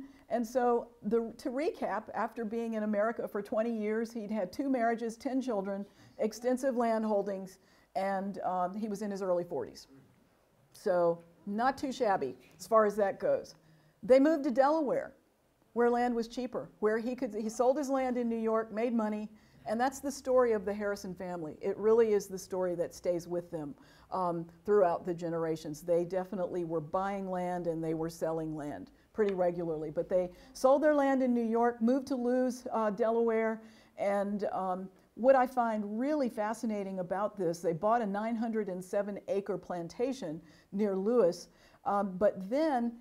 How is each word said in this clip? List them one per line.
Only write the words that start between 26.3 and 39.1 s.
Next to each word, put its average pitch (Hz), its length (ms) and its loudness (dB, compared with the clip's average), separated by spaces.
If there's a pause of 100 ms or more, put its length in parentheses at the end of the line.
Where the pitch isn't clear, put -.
were 160 180 -2
buying 190 480 -4
land 180 360 -4
and 165 160 -2
they 160 120 -2
were 160 160 -4
selling 160 440 -4
land 143 360 -10 (220)
pretty 202 220 2
regularly, 170 560 0
but 170 180 -4
they 180 220 2 (220)
sold 269 280 6
their 302 140 6
land 269 300 4
in 247 100 4
New 240 100 2
York, 233 380 2
moved 269 240 4
to 277 80 -4
Lewes, 247 580 0
uh, 220 180 0
Delaware, 226 720 2 (380)
and, 202 540 0
um, 185 360 -4 (260)
what 254 200 6
I 254 140 4
find 220 500 -2
really 277 300 0
fascinating 208 720 -4
about 190 360 -4
this, 170 220 0
they 170 140 0
bought 208 300 2
a 214 40 -2
nine 214 300 -2
hundred 214 320 -2
and 185 140 -6
seven 202 440 -4